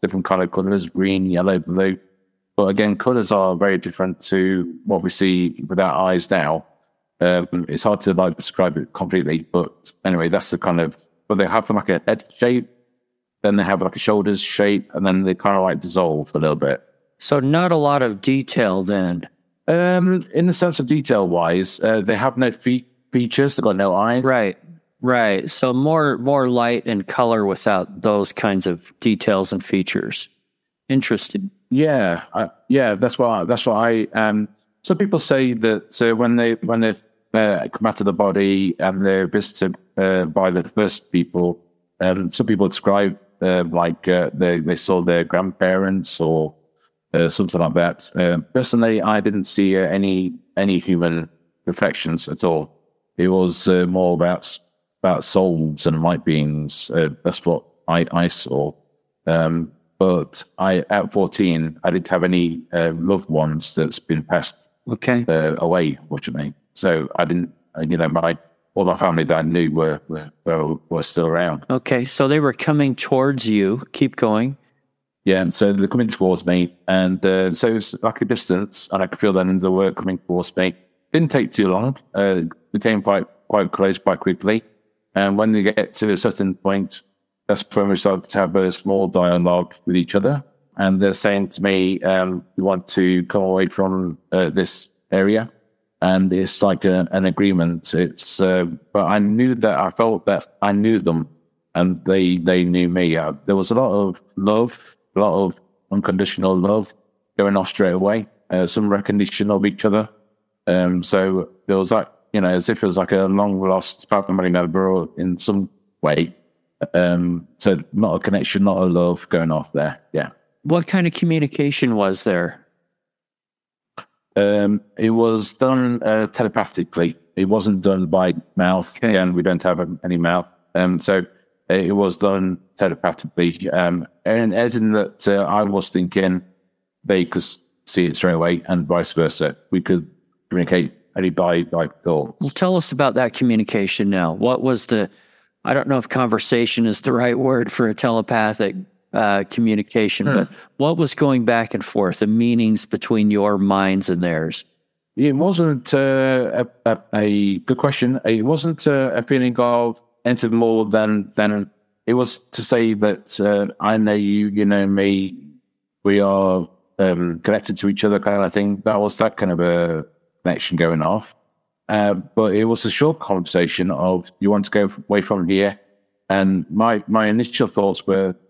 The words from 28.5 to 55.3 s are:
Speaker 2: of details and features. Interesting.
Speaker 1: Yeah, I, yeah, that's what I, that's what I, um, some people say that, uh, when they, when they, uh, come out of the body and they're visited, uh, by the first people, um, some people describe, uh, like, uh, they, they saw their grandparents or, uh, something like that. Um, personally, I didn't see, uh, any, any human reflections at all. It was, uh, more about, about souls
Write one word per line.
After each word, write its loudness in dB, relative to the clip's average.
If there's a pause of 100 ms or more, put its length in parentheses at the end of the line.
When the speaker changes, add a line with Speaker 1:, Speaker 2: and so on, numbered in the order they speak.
Speaker 2:
of -6
details 0
and -6
features. -4 (600)
Interesting. -2 (180)
Speaker 1:
Yeah, 0 (100)
I, -4 (180)
yeah, 2
that's 0
what 2
I, 0
that's -2
what 2
I, 2
um, 0 (340)
some 0
people 0
say 2
that, -2
uh, 4
when 2
they, 2
when -2
they, 2 (400)
uh, 2
come -4
out -2
of -2
the 2
body 2
and -2
they're 2
visited, -2 (200)
uh, 2
by 2
the 2
first -2
people, 0 (400)
um, 0
some -2
people 2
describe, 0 (240)
uh, 2
like, -2
uh, 2
they, 0
they -2
saw 0
their 2
grandparents -2
or, 0 (600)
uh, 2
something -2
like 0
that. -2
Um, 0
personally, 2
I 0
didn't 0
see, 2
uh, 2
any, 0 (220)
any 0
human 0 (360)
reflections -4
at -6
all. -2 (360)
It 2
was, 0
uh, 4
more 0
about, -2 (460)
about 0
souls 0